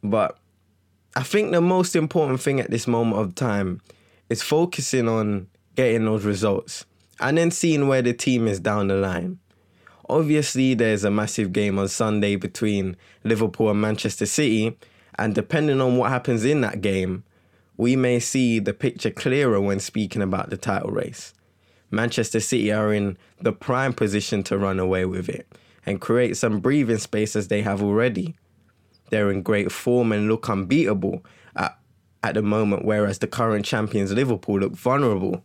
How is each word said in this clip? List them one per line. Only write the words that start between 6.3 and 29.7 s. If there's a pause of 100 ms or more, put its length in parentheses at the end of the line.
and
then
seeing
where
the
team
is
down
the
line. (680)
Obviously,
there's
a
massive
game
on
Sunday
between (280)
Liverpool
and
Manchester
City, (400)
and
depending
on
what
happens
in
that
game, (520)
we
may
see
the
picture
clearer
when
speaking
about
the
title
race. (560)
Manchester
City
are
in (220)
the
prime
position
to
run
away
with
it (320)
and
create
some
breathing
space
as
they
have
already. (720)
They're
in
great